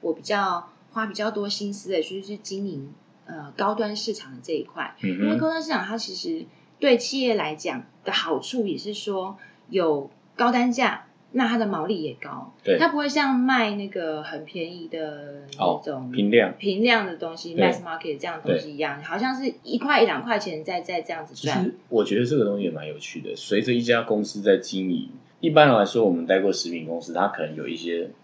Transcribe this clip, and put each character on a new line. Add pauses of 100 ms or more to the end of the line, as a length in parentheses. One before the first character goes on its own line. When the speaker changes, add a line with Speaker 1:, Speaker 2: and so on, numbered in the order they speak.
Speaker 1:
我
比
较， (240)
花
比
较
多
心
思
的
就
是
经
营， (320)
呃，
高
端
市
场
的
这
一
块。
Speaker 2:
嗯
哼。
Speaker 1:
因
为
高
端
市
场
它
其
实 (340)
对
企
业
来
讲 (200)
的
好
处
也
是
说 (320)
有 (260)
高
单
价， (280)
那
它
的
毛
利
也
高。 (100)
Speaker 2:
对。
Speaker 1:
它
不
会
像
卖
那
个
很
便
宜
的 (120)
那
种
Speaker 2:
哦，
平
量。
Speaker 1:
平
量
的
东
西，
Speaker 2:
对。
Speaker 1:
mass
market
这
样
的
东
西
一
样，
Speaker 2:
对。
Speaker 1:
好
像
是 (120)
一
块
一
两
块
钱
在，
在
这
样
子
赚。
Speaker 2:
其
实 (140)
我
觉
得
这
个
东
西
也
蛮
有
趣
的，
随
着
一
家
公
司
在
经
营， (320)
一
般
来
说
我
们
待
过
食
品
公
司，
它
可
能
有
一
些 (140)